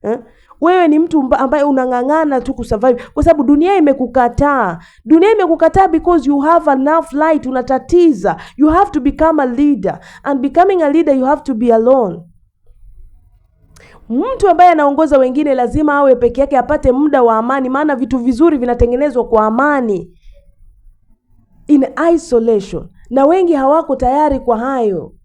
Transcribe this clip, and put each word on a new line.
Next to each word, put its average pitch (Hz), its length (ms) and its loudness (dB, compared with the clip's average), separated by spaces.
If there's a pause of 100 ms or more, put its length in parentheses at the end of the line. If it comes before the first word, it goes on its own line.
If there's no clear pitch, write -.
eh. 220 160 -6 (420)
Wewe 349 260 2
ni 302 120 2
mtu 320 240 0
mba-, 262 160 0
ambaye 277 240 0
unang'ang'ana 262 760 -2
tu 262 120 -8
kusurvive 240 480 -2 (120)
kwa 294 100 -2
sababu 311 200 2
dunia 302 320 2
imekukataa. 262 1000 0 (280)
Dunia 330 260 4
imekukataa 359 560 2
because 320 420 0
you 285 100 0
have 320 320 2
enough 294 420 -2
light, 302 320 -2
unatatiza. 254 880 0 (220)
You 294 120 4
have 392 220 2
to 294 80 -4
become 302 440 0
a - 20 0
leader. 240 540 -2 (240)
And 285 180 -4
becoming 339 420 0
a 285 60 0
leader, 302 280 2
you 254 80 -2
have 294 180 0
to 269 100 -6
be 226 200 0
alone. 226 460 2 (1900)
Mtu 392 400 -2
ambaye 359 220 6
anaongoza 294 460 2
wengine 262 380 0
lazima 285 380 -2
awe 277 220 4
peke 240 260 -2
yake, 277 160 0
apate 285 340 -2
muda 277 320 0
wa 226 140 2
amani, 254 320 -4
maana 285 260 -2
vitu 254 220 -4
vizuri 262 400 0
vinatengenezwa 240 680 -2
kwa 214 180 2
amani, 233 680 -2 (1600)
in 285 180 2 (300)
isolation. 226 760 -2 (200)
Na 269 160 0
wengi 349 280 2
hawako 294 420 0
tayari 277 440 -2
kwa 226 180 -2
hayo. 226 540 -4 (140)